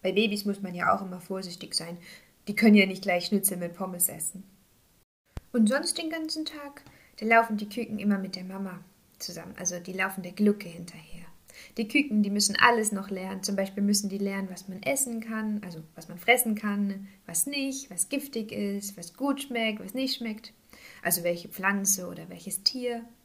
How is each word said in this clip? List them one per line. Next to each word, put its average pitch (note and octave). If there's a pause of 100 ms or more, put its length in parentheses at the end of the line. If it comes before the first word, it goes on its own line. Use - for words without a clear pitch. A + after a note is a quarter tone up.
Bei F#3
Babys G3+
muss G3+
man F3+
ja F3+
auch G3
immer F#3
vorsichtig F#3+
sein. E3+ (480)
Die G#3
können G#3
ja G3
nicht F#3+
gleich F3+
Schnitzel G3
mit F3
Pommes F3+
essen. F#3 (1080)
Und A3+
sonst D4
den D#4+
ganzen D#4
Tag, C#4+ (360)
da G#3+
laufen A3+
die G#3
Küken A3
immer G3+
mit F#3
der F#3
Mama F#3+ (380)
zusammen, F3
also F3
die F#3
laufen F#3+
der F3+
Glucke G#3
hinterher. E3+ (500)
Die A3
Küken, C4+
die G3
müssen G3+
alles G#3+
noch G3
lernen. F#3+
Zum G3
Beispiel G3
müssen G3+
die G3
lernen, G3
was -
man F#3+
essen B3+
kann, A3
also E3+ (140)
was -
man F3
fressen A#3+
kann, G3+ (180)
was -
nicht, C4+
was -
giftig A3+
ist, G3+
was -
gut C#4
schmeckt, A3
was F#3+
nicht C4
schmeckt. A3 (500)
Also F3
welche F3
Pflanze F#3+
oder E3+
welches F3+
Tier. A#3+ (200)